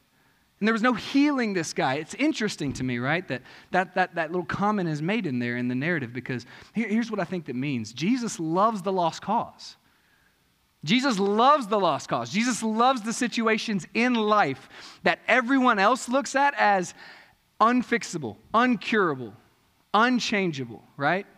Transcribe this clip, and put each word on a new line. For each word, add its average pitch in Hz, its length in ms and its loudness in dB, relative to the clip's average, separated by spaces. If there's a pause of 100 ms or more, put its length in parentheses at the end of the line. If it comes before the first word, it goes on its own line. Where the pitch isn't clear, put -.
(600)
And 202 80 0
there 226 60 2
was 220 80 0
no 254 100 4
healing 262 600 2
this 165 180 -4
guy. 160 220 0
It's 156 220 -6
interesting 214 580 -2
to - 100 -6
me, 127 140 -2
right, 147 320 -2
that 127 120 -6 (280)
that, 185 260 -2
that, 180 200 0
that 160 160 -4
little 180 140 -4
comment 196 440 0
is 151 120 -2
made 196 240 -2
in 127 140 -2
there 120 160 -2
in 123 140 -2
the 123 60 -2
narrative, 139 360 -2
because 123 340 -8 (280)
here, 220 160 -2
here's 214 200 0
what 214 100 -6
I 180 40 -2
think 175 220 -6
that 131 100 -8
means. 123 380 -4
Jesus 214 440 -2
loves 185 440 0
the 196 100 -4
lost 175 300 -2
cause. - 560 -6 (1080)
Jesus 233 360 2
loves 226 480 4
the 208 120 0
lost 156 300 0
cause. 117 220 -4
Jesus 226 300 -2
loves 226 400 2
the 220 120 -6
situations 220 800 -2
in 240 200 2
life 208 540 2 (360)
that 170 220 2
everyone 247 540 4
else 220 300 2
looks 262 260 -2
at 277 220 2
as 202 360 2 (680)
unfixable, 214 720 0 (180)
uncurable, 196 800 0 (640)
unchangeable, 190 880 0 (140)
right? 165 300 0 (100)